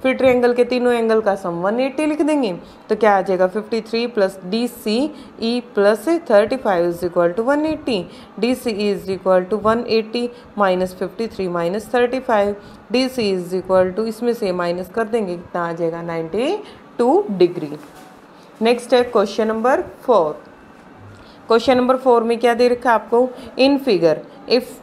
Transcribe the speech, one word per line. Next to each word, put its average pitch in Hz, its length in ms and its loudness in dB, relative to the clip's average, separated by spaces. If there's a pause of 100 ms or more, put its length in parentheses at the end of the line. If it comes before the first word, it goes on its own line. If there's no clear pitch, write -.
फिर 262 120 2
ट्रायंगल 247 380 2
के 247 120 2
तीनों 247 280 0
एंगल 226 280 2
का 202 140 0
सम 175 260 -6
वन 208 180 -2
एटी 269 260 -2
लिख 302 160 -2
देंगे, 285 320 0 (360)
तो 214 60 0
क्या 208 220 4
आ 190 40 2
जाएगा, 185 260 0
फिफ्टी 214 340 -4
थ्री 226 260 -4
प्लस 220 380 -2
डीसीई 233 1120 -4 (160)
प्लस 214 320 2 (220)
थर्टी 214 280 4
फ़ाइव 175 340 0
is 170 120 -8
equal 175 300 0
to 220 120 -4
one 294 200 0
eighty। 294 360 -4 (380)
डीसीई 214 540 -2
is 180 160 -8
equal 185 360 2
to 208 180 -4
one 226 260 0
eighty 226 380 -2 (320)
minus 185 340 2
fifty 196 340 -6
three 190 220 -6
minus 175 380 -4
thirty 247 360 0
five। 208 300 2 (380)
डीसीई 247 440 0
is 175 200 -6
equal 185 420 2
to, 220 80 -2
इसमें 226 280 -4
से 214 200 -2
माइनस 180 360 -4
कर 226 160 -4
देंगे, 208 300 -4
कितना 175 320 -6
आ 170 60 -4
जाएगा, 170 300 -4
नाइंटी 170 540 -4 (420)
टू 285 320 4
डिग्री। 175 400 0 (920)
नेक्स्ट 233 320 0
है 247 120 4
क्वेश्चन 220 420 0
नंबर 226 340 0 (200)
फ़ोर। 165 400 0 (1040)
Question 233 300 4
number 254 200 2
four 240 260 4
में 233 160 0
क्या 233 140 2
दे 240 140 4
रखा 240 220 0
है 226 60 6
आपको, 233 320 2 (320)
in 277 200 4
figure 170 380 2 (340)
if 240 320 0